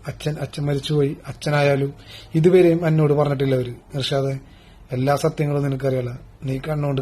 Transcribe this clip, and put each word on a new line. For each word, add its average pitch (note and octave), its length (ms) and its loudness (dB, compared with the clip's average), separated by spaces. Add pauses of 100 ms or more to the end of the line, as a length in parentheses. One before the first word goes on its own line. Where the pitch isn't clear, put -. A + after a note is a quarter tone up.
അച്ഛൻ, D3+ 340 -6
അച്ഛൻ C#3+ 260 -8
മരിച്ചുപോയി, C#3+ 440 0 (180)
അച്ഛനായാലും C#3+ 600 0 (480)
ഇതുവരെയും F3 500 6
എന്നോട് D#3 320 4
പറഞ്ഞിട്ടില്ല C#3 400 0
അവര്. B2 120 -4 (260)
ഇർഷാദേ, C3+ 360 -2 (600)
എല്ലാ C3+ 180 2 (100)
സത്യങ്ങളും D3 420 0
നിനക്കറിയാലോ, C3 480 -2 (320)
നീ C3 80 -4 (120)
കണ്ണുകൊണ്ട് D3 360 -2